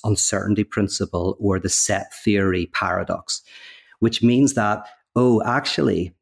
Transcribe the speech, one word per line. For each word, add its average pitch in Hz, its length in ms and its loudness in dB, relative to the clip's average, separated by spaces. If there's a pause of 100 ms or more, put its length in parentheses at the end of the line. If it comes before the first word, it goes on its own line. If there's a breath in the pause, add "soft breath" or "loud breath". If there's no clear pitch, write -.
uncertainty 104 580 0
principle 95 760 -2
or 98 200 0
the 92 100 -4
set - 440 -2
theory 95 540 0
paradox, 90 760 -4 (560 loud breath)
which 117 240 0
means 127 300 4
that, 107 340 -2 (300 loud breath)
oh, 120 280 4
actually, 104 760 -2